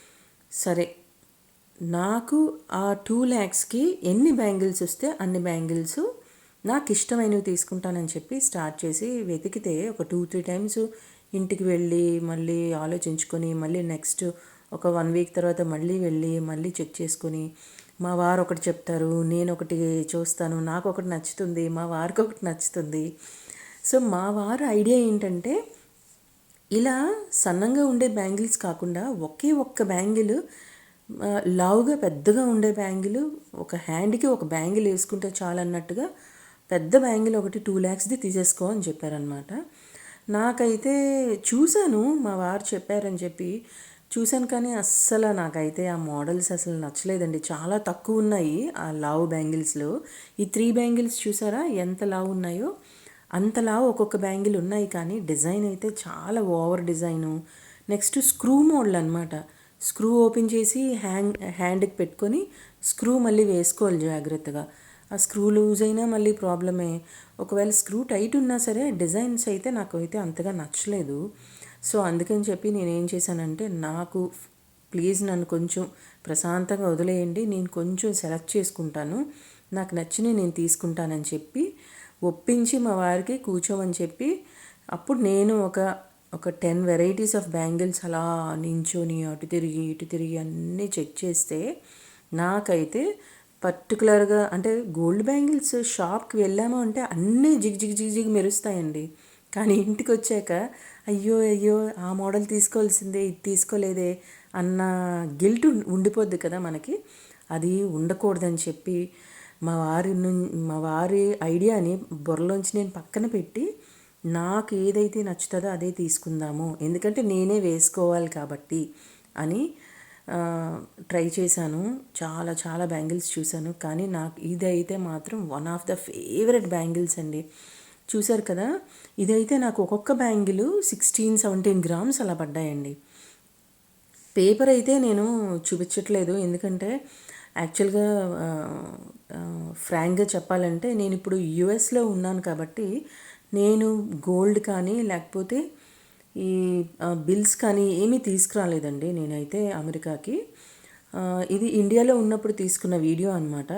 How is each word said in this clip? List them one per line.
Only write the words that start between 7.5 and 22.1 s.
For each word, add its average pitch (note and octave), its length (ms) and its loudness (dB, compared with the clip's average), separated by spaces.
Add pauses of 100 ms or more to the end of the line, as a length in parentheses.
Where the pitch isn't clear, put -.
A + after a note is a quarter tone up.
చెప్పి E3 340 -6
స్టార్ట్ D#3 440 -4
చేసి A3 380 -2
వెతికితే, F3+ 680 -2
ఒక G#3+ 140 -6
టూ, F3 220 -2
త్రీ F3+ 180 -4
టైమ్స్ G#3 440 -2 (480)
ఇంటికి F#3+ 300 -2
వెళ్ళి, E3+ 560 2
మళ్ళీ E3 520 -2
ఆలోచించుకొని, E3 840 -4
మళ్ళీ D#3+ 280 -2
నెక్స్ట్ E3 420 -4 (480)
ఒక F3+ 140 -4
వన్ E3+ 260 2
వీక్ F3 240 0
తర్వాత F3 260 2
మళ్ళీ E3 360 -2
వెళ్ళి, E3 400 0
మళ్ళీ D#3+ 420 -4
చెక్ - 220 -8
చేసుకొని, D#3+ 480 -4 (500)
మా F3+ 140 -2
వారు F3 260 4
ఒకటి F3 280 0
చెప్తారు, E3 540 0
నేను E3+ 300 2
ఒకటి D#3+ 540 -2 (100)
చూస్తాను, E3 440 -2
నాకు E3 280 -2
ఒకటి F3+ 200 -4
నచ్చుతుంది, E3 600 -4
మా E3 180 -4
వారికి E3+ 340 -2